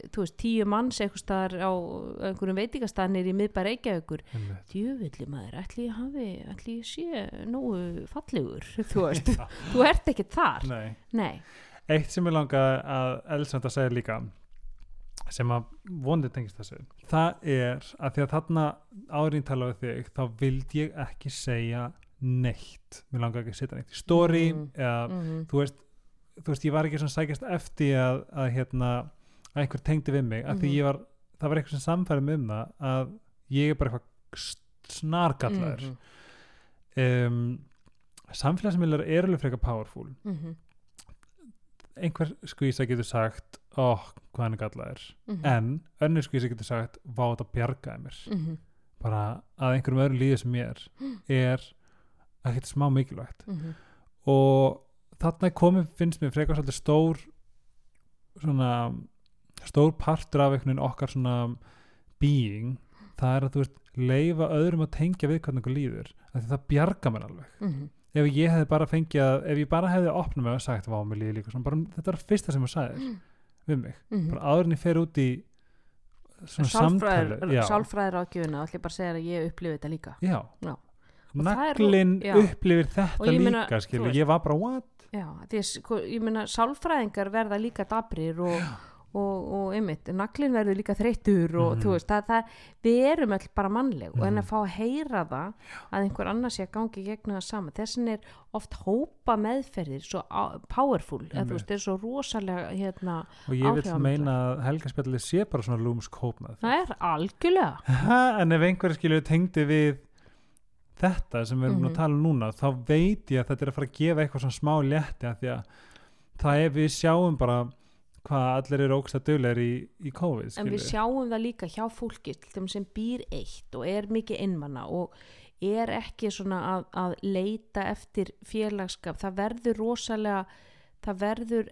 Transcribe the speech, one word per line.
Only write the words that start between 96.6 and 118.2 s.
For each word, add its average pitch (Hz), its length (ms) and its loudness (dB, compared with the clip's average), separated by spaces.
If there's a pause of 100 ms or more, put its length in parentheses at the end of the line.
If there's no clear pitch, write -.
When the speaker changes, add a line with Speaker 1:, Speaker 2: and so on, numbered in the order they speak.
Speaker 1:
að - 40 -18
gangi 220 320 -6
í 190 40 -12
gegnum 214 300 -6
það 185 60 -6
sama. 190 300 -8
Þess 214 240 -6
vegna 233 160 -2
er 214 80 -6 (340)
oft - 160 -10
hópa 233 640 -2
meðferðir 208 640 -4
svo - 280 -8
á-, - 280 -4 (100)
powerful, 247 500 0
eða - 120 -12
þú - 80 -4
Speaker 2:
Einmitt. 123 120 -2
Speaker 1:
veist, 117 200 -6
er 202 80 0
svo 196 220 -2
rosalega, 214 720 -4
hérna, 180 540 -6 (220)
Speaker 2:
Og 135 60 0
ég 135 200 4
vil 226 80 2
Speaker 1:
áhrifamikil. 165 180 -2
Speaker 2:
meina 135 560 2
að 135 60 -6
helgaspjallið 131 580 -2
sé 190 300 0
bara 131 120 -2
svona 113 200 -2
lúmsk 120 280 -2
hópmeðferð. 113 500 -8
Speaker 1:
Það 269 300 0
er - 100 -8
algjörlega. 330 840 2
Speaker 2:
Ha, 220 560 4
en 165 120 6
ef 160 80 6
einhver 180 340 4
skilur 160 280 4
tengdi 160 440 2
við 147 320 4 (1000)
þetta 175 480 0
sem 127 120 0
við 131 100 2
erum 127 100 2
búin 170 60 4
að 165 40 0
Speaker 1:
Mhm. 165 60 -4
Speaker 2:
tala 160 180 2
um 147 100 2
núna, 131 280 2
þá - 160 0 (180)
veit 175 440 4
ég 131 100 2
að 120 80 -2
þetta 139 140 -2
er 135 80 -2
að 131 40 -6
fara 139 120 -4
að - 60 -14
gefa 156 280 2
eitthvað 143 200 -2
svona 127 200 -4
smá 151 140 2 (100)
létti 139 460 -2
af 113 100 -8
því 127 80 -2
að 123 160 -4 (760)
það 147 260 4
er, 160 60 4
við 151 200 2
sjáum 165 480 4
bara 123 320 2 (520)